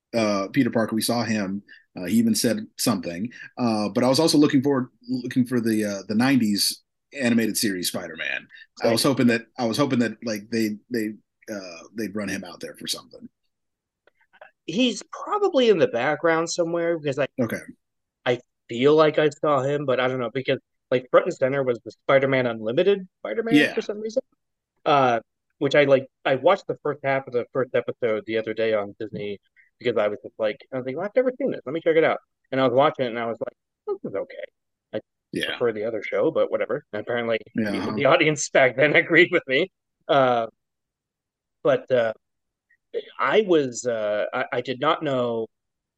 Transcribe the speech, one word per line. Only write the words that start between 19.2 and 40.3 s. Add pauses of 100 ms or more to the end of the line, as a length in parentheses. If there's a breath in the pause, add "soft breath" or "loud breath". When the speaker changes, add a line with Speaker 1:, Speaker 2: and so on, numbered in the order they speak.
Speaker 2:
saw
him,
but
I
don't
know,
because, (300)
like,
front
and
center
was
the
Spider-Man
Unlimited (160)
Spider-Man
Speaker 1:
Yeah.
Speaker 2:
for
some
reason. (600)
Uh, (400)
which
I,
like, (180)
I
watched
the
first
half
of
the
first
episode
the
other
day
on
Disney (400 soft breath)
because
I
was
just
like, (160)
I
was
like,
"Well,
I've
never
seen
this.
Let
me
check
it
out." (320)
And
I
was
watching
it,
and
I
was
like, (320)
"This
is
okay. (500)
I (320)
Speaker 1:
Yeah. (100)
Speaker 2:
prefer
the
other
show,
but
whatever."
And
apparently, (160)
Speaker 1:
Yeah,
Speaker 2:
the,
Speaker 1:
uh-huh.
Speaker 2:
the
audience
back
then
<laughs>
agreed
with
me. (360)
Uh, (1160)